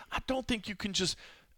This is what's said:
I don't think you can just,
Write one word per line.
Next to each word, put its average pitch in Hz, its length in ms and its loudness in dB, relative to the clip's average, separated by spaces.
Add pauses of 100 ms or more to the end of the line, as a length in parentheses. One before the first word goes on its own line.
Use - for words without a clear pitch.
(100)
I - 160 -2
don't 262 220 0
think 220 200 0
you 208 60 -4
can 202 180 -2
just, 180 240 4 (420)